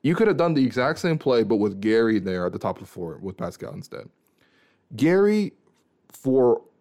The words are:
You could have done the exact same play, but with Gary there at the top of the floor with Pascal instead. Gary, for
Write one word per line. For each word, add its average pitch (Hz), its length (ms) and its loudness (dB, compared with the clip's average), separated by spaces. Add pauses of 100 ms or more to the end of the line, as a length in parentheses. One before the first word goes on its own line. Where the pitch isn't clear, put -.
You 160 120 2
could 226 120 2
have 170 100 2
done 170 160 0
the 139 100 2
exact 127 360 -2
same 165 180 -2
play, 120 260 2
but 107 140 0
with 98 240 -2
Gary 110 380 2
there 92 260 -4
at 87 80 -4
the - 60 -10
top 95 180 -6
of 98 60 -18
the 101 40 -20
floor 82 340 -12
with 95 140 -12
Pascal - 380 -12
instead. - 340 -16 (880)
Gary, 196 580 2 (600)
for 131 480 2 (200)